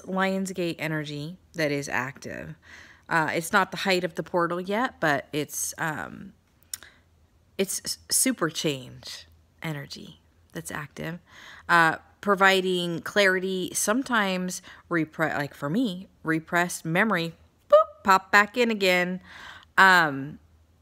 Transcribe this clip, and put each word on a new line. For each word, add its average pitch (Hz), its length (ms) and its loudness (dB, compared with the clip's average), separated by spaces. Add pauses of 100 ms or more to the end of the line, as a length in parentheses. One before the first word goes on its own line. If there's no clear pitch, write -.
Lionsgate 190 720 -2
energy 151 580 -6 (160)
that 151 180 -2
is 143 160 -4
active. - 680 -8 (520)
Uh, 160 260 0
it's 165 200 -4
not 190 180 2
the 180 60 -10
height 185 260 0
of 170 120 -6
the 175 80 -6
portal 170 360 -2
yet, 208 400 -4
but 147 320 0
it's, - 460 -6
um, 147 560 -8 (1200)
it's - 280 -4
s-, - 120 -6 (120)
super 220 400 0
change 127 800 -8 (360)
energy 147 560 -10 (340)
that's 165 180 -12
active, 160 480 -10 (500)
uh, 165 280 6 (220)
providing 185 840 2
clarity, 185 720 0
sometimes 202 880 -2 (280)
repre-, 160 480 -2
like 143 160 -6
for 143 160 -6
me, 190 380 -4 (160)
repressed 165 600 -2
memory, 170 500 0 (360)
boop, - 340 4
pop 190 280 4
back 208 260 6
in 240 140 2
again. 180 500 2 (560)
Um, 160 640 6 (420)